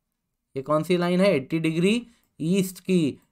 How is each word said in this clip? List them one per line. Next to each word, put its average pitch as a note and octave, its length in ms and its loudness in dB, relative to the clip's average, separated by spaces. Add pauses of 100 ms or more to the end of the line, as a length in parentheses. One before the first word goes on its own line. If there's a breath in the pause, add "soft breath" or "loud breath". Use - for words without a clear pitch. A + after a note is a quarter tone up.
(560)
ये C3+ 60 -6
कौन D3+ 200 0
सी F3+ 140 0
लाइन F3 240 0
है? G3 140 4
एटी C#3+ 240 -2
डिग्री E3 480 0 (340 soft breath)
ईस्ट F#3 400 -2
की। E3+ 400 0 (120)